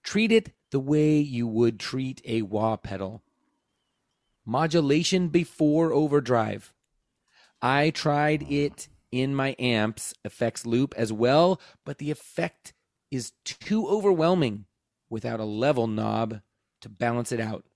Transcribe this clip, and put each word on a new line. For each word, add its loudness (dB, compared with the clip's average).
Treat 0
it 4
the 0
way 4
you 0
would 2
treat -8
a -2
wah 0
pedal. -10
Modulation 2
before 2
overdrive. 0
I 2
tried 0
it -4
in -2
my -2
amp's 0
effects -4
loop 0
as -2
well, 2
but -12
the -6
effect -8
is -6
too -4
overwhelming 2
without -6
a -4
level 0
knob -4
to -20
balance -2
it -4
out. -8